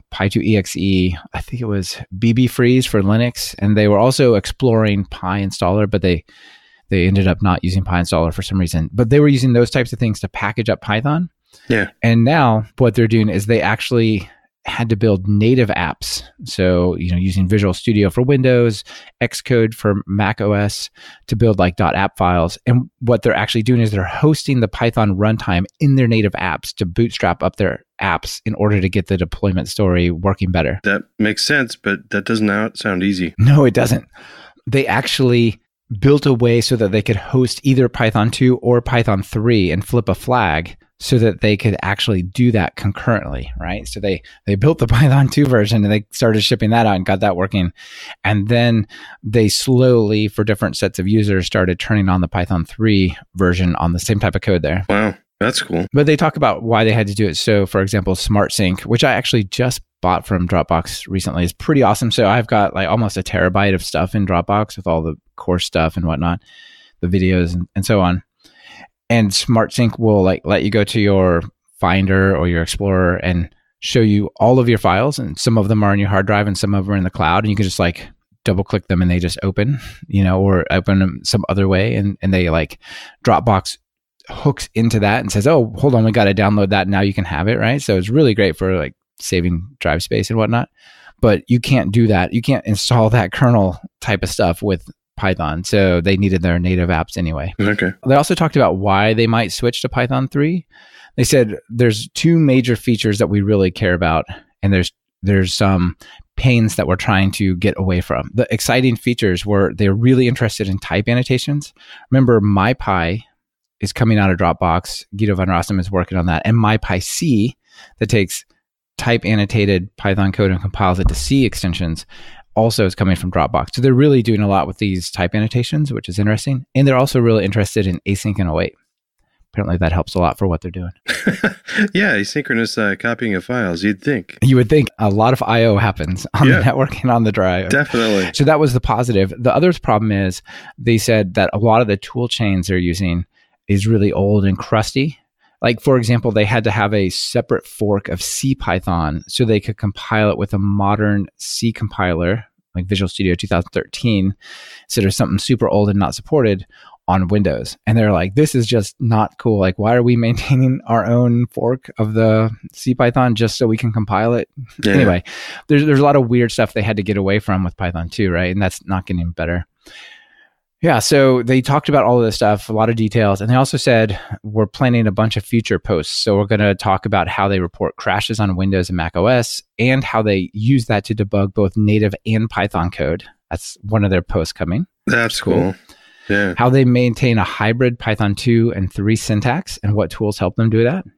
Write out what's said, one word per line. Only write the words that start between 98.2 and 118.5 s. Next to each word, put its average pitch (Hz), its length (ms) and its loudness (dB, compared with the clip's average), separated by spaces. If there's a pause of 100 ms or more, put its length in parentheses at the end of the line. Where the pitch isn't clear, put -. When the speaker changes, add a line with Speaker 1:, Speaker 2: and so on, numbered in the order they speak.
Speaker 1:
talked 160 220 0
about 92 200 2
why 101 360 2
they 113 140 0
might 113 260 0
switch - 280 -4
to 131 80 -4
Python 131 380 -2
three. 156 380 -2 (500)
They 120 80 2
said, 117 340 2 (120)
"There's 117 460 0
two 165 240 2
major 127 360 4
features 107 440 -2
that 120 80 2
we 104 140 2
really 98 300 2
care 90 220 0
about, 85 320 0 (380)
and 98 100 2
there's, 92 180 0 (300)
there's 95 320 0
some 92 420 0 (400)
pains 117 400 2
that 76 120 -2
we're 92 100 0
trying 95 360 0
to 95 220 0
get 92 220 -2
away 92 240 -2
from." - 320 -4
The 113 180 0
exciting 120 440 0
features 104 500 -2
were 98 280 0
they're 98 200 0
really 123 340 4
interested 110 400 -2
in 95 120 -2
type 101 280 -4
annotations. 127 640 -2 (380)
Remember, 123 300 4
MyPy 98 800 0 (580)
is 101 140 -6
coming 113 240 2
out 98 140 4
of 87 60 0
Dropbox. 85 680 -2 (100)
Guido 104 200 0
van 92 120 -2
Rossum 92 320 0
is 90 120 -4
working 92 260 -2
on 85 80 0
that. 82 200 0
And 113 120 2
MyPy 107 440 0
C 123 540 -2 (440)
that 107 80 -2
takes 104 380 0 (520)